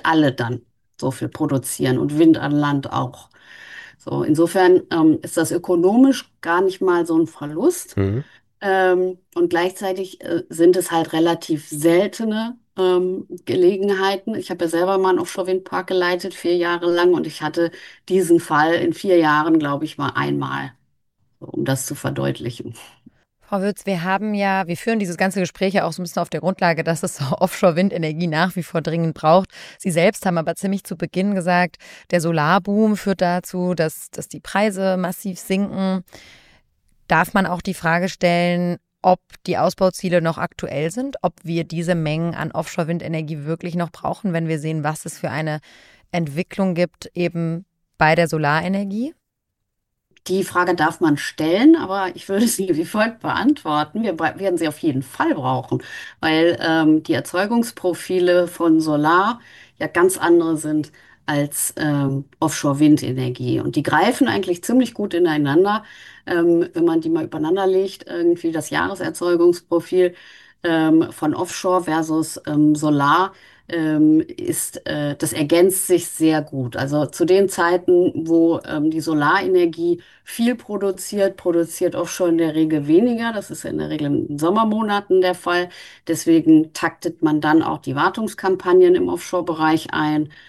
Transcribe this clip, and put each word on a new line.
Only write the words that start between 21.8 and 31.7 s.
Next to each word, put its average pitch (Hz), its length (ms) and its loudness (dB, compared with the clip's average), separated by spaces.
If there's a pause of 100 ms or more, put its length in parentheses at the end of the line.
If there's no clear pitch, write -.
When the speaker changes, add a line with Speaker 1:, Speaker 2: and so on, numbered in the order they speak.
Speaker 1:
zu - 80 -8
verdeutlichen. 139 800 -6 (680)
Speaker 3:
Frau 202 200 -6
Würz, 202 240 -4
wir 185 180 -4
haben 196 300 -2
ja, 196 340 0
wir 170 120 -4
führen 226 200 -2
dieses 175 200 -4
ganze 190 220 0
Gespräch 185 340 -2
ja 196 100 2
auch 170 80 -2
so 170 80 -10
ein 180 40 -6
bisschen 170 180 -4
auf 165 80 -6
der 160 100 -6
Grundlage, 170 440 0
dass 165 180 -2
es - 180 -6
<laughs> 135 120 -2
Offshore-Windenergie 175 920 0
nach 165 300 0
wie 175 60 -6
vor 165 180 -4
dringend 165 320 -2
braucht. 170 380 4 (280)
Sie 190 120 -4
selbst 175 340 2
haben 175 140 0
aber 165 160 -2
ziemlich 196 300 -4
zu 185 120 -10
Beginn 185 380 -2
gesagt, 180 420 0 (340)